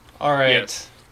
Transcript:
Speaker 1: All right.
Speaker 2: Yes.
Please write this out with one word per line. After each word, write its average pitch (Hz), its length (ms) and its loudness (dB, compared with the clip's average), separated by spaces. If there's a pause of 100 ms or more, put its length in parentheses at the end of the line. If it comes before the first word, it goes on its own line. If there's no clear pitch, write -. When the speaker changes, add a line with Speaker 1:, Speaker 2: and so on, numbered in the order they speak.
(200)
Speaker 1:
All 147 140 0
right. 135 160 2
Speaker 2:
Yes. - 380 -2 (240)